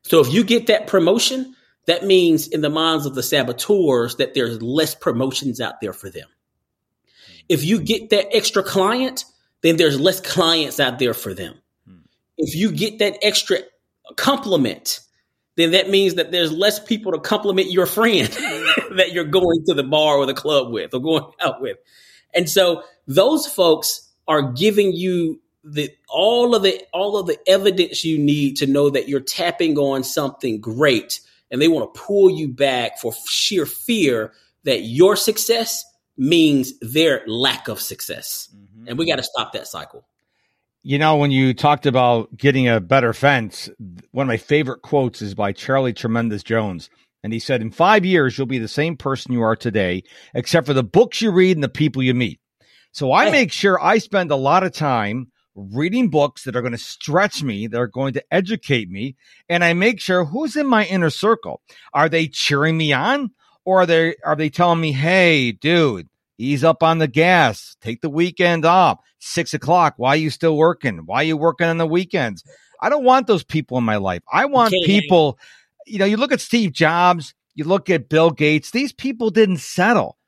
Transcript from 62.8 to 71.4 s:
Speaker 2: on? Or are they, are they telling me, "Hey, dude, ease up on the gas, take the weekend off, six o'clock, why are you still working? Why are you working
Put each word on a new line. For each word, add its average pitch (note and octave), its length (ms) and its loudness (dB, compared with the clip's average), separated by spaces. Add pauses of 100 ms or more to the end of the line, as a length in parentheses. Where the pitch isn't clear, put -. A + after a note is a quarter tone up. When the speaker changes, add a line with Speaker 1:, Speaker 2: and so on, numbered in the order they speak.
Speaker 2:
on? A3+ 380 0 (360)
Or F#3+ 140 4
are F3+ 60 4
they, E3 260 2 (100)
are D3+ 120 -2
they D3+ 160 -2
telling E3+ 280 2
me, D#3+ 120 0
"Hey, D#3 600 2
dude, C#3 560 0 (300)
ease C3 260 -2
up E3 200 4
on E3 160 2
the D#3 80 0
gas, D3+ 760 2
take A2+ 200 -8
the D#3 100 -4
weekend E3+ 520 0
off, E3+ 360 4 (180)
six - 380 -6
o'clock, E3+ 420 2
why B2 120 0
are D3 80 4
you D#3 120 -2
still D#3+ 260 0
working? D3 420 0 (100)
Why A2+ 140 -2
are - 20 0
you D#3+ 120 0
working E3 300 0